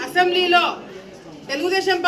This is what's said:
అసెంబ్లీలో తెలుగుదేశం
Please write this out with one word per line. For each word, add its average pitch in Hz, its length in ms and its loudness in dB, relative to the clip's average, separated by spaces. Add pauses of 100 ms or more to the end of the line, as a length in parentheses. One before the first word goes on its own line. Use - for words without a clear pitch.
అసెంబ్లీలో 359 580 4 (880)
తెలుగుదేశం 359 580 0